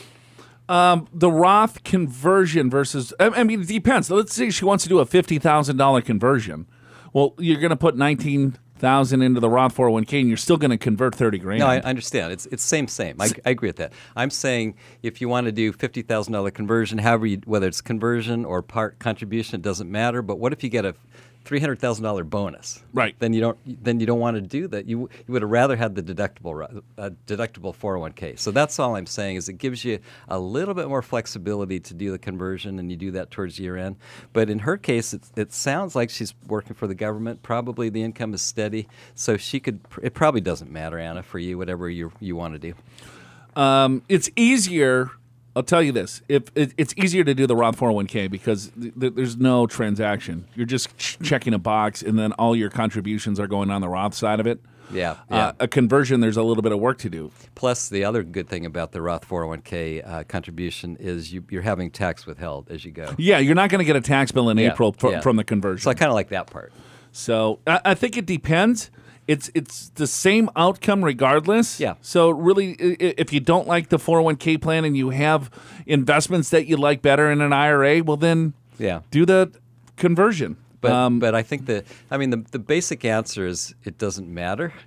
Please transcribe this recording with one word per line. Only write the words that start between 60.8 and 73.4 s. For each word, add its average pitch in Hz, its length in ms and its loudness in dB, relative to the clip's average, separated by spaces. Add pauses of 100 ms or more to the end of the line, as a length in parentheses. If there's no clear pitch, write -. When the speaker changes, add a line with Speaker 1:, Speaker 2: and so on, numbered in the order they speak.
Speaker 2:
is 85 320 -8
you, 90 160 -12
you're 92 140 -8
having 92 280 -4
tax - 360 -6
withheld 76 440 -12
as 82 140 -14
you 85 80 -16
go. 78 240 -12
Speaker 1:
Yeah, 170 220 4
you're 139 160 4
not 190 160 4
gonna 185 140 2
get 147 120 4
a 131 60 2
tax 135 300 0
bill 120 180 2
in 110 80 4
Speaker 2:
Yeah, 113 160 4
Speaker 1:
April 107 180 2
fr-, - 200 0
Speaker 2:
yeah. 80 100 -2
Speaker 1:
from 123 140 4
the 107 80 0
conversion. 95 400 -2
Speaker 2:
So 135 60 2
I 127 40 2
kinda 147 180 2
like 101 160 0
that 90 220 -6
part. - 200 -16 (420)
Speaker 1:
So 110 540 0
I, 165 200 4
I 196 80 6
think 240 240 -2
it 185 80 -6
depends. 185 640 0 (380)
It's, 147 280 0
it's - 400 -6
the 147 100 -2
same 208 480 2
outcome 190 500 2
regardless. 156 760 2
Speaker 2:
Yeah. 104 200 -2
Speaker 1:
So 170 300 4
really, 180 480 2
i-, 180 180 2 (100)
i-, 165 120 0
if 156 140 0
you 147 80 2